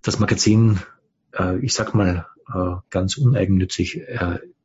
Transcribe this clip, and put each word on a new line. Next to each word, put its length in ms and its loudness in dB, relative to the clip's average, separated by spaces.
Das 180 -4
Magazin, 600 4
äh, 260 -2
ich 140 -4
sag 220 -4
mal, 320 2
äh, 220 -4
ganz 280 -4
uneigennützig, 840 0
äh, 380 -6